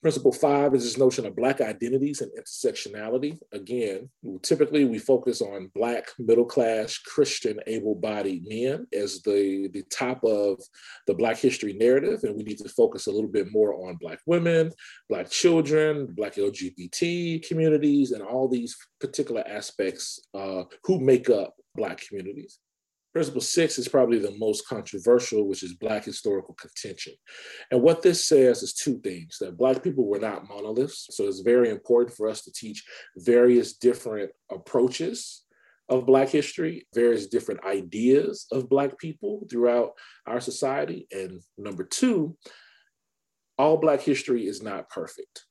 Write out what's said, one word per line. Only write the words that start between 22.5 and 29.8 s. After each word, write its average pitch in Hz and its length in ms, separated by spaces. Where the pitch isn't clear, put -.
Principle 139 280
six - 360
is 120 100
probably 117 300
the 101 200
most 107 280
controversial, 110 800
which 98 160
is 87 120
Black 104 280
historical 98 520
contention. - 580
And 127 120
what 165 180
this 180 240
says 127 380
is 95 100
two - 280
things, 87 380
that 90 200
Black 117 240